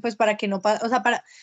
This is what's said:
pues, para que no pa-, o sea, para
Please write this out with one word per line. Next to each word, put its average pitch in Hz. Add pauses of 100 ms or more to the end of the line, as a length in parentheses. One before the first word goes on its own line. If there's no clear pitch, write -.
pues, 220
para 214
que 214
no 196
pa-, 214
o 233
sea, 240
para 240 (200)